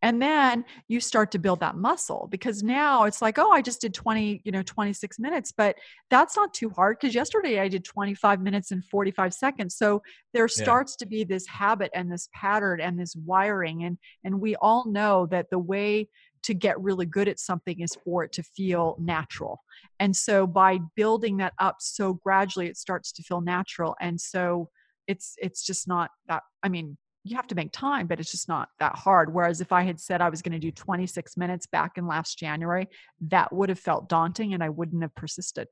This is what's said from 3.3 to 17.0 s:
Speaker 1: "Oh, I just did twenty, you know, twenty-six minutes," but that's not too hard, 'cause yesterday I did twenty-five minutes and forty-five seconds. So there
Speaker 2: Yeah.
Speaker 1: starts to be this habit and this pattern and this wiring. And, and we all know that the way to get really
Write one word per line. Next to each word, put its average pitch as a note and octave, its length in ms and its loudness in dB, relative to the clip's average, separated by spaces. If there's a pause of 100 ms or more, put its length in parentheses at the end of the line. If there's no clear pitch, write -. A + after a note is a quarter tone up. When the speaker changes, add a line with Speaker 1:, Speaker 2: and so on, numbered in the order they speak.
Speaker 1:
"Oh, F4+ 140 6
I D#4 100 8
just A#3+ 200 -4
did G#3+ 120 -4
twenty, G#3+ 500 -2
you G#3+ 80 -4
know, F#3+ 120 -2
twenty-six G3+ 560 -6
minutes," C#4 320 -4
but G#3 240 2 (340)
that's D4 260 6
not G#4 200 2
too A3 160 -4
hard, G3 280 2
'cause B3+ 140 0
yesterday C#4 460 0
I G3 80 2
did F#3 180 -2
twenty-five G3 560 2
minutes G3 300 -2
and F#3 120 -4
forty-five F#3+ 480 0
seconds. A#3+ 440 -4
So G#3 260 2 (320)
there A#3 240 4
Speaker 2:
Yeah. A3 60 -2
Speaker 1:
starts B3+ 320 4
to A#3+ 100 -10
be G#3+ 180 -4
this F#3+ 220 -4
habit G3+ 480 0
and F3+ 180 -2
this F3 220 -8
pattern G3 480 0
and F3 180 -2
this F3 160 -8
wiring. F3 680 0
And, F3 160 -6 (240)
and F#3+ 180 -2
we G#3+ 140 0
all A#3 340 2
know G3+ 380 2
that F3 240 -2
the F#3 80 0
way G#3 500 0 (320)
to G#3+ 140 -2
get F#3 260 0
really F#3 240 0